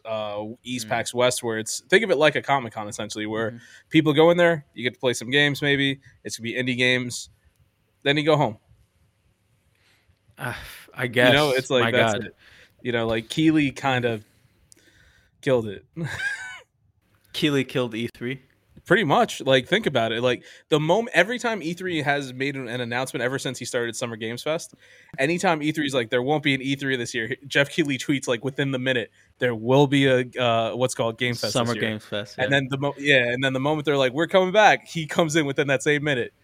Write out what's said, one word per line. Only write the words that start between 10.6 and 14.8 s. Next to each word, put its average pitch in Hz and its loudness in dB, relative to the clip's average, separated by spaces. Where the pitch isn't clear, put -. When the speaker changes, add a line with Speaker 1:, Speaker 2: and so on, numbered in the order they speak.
Speaker 2:
I 127 -4
guess. 123 4
Speaker 1:
You 139 6
know, 147 2
it's 127 0
like, 123 2
Speaker 2:
My 117 2
Speaker 1:
that's 113 4
Speaker 2:
God. 104 -6
Speaker 1:
it. - -16
You 123 -4
know, 117 0
like, 113 -2
Keighley 156 2
kind 123 -2
of 110 -4